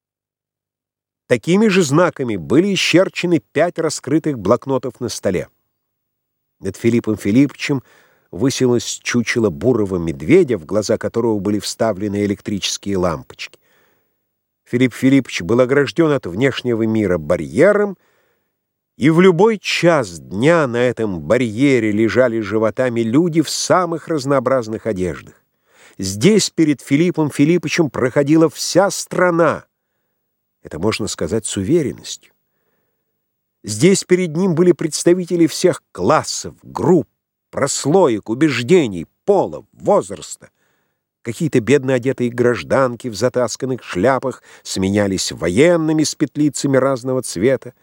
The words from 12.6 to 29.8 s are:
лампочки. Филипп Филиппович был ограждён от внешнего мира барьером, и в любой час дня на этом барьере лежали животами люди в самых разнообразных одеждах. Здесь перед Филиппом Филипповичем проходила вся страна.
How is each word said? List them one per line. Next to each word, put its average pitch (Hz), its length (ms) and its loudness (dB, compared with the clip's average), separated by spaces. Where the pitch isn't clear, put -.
лампочки. 90 600 -6
Филипп 123 300 0
Филиппович 135 480 0
был 87 180 0
ограждён 139 520 2
от 131 140 -4
внешнего 113 580 -2
мира 107 340 0
барьером, 123 800 0
и 160 140 2
в 160 100 4
любой 190 380 4
час 127 600 0
дня 127 480 2
на 117 120 -4
этом 113 420 -2
барьере 113 720 2
лежали 113 480 2
животами 113 600 -2
люди 151 420 0
в - 80 -4
самых 165 580 -2
разнообразных 127 800 -2
одеждах. 90 480 -6
Здесь 107 500 2
перед 151 320 0
Филиппом 156 500 0
Филипповичем 156 600 0
проходила 143 580 2
вся - 420 0
страна. 165 760 0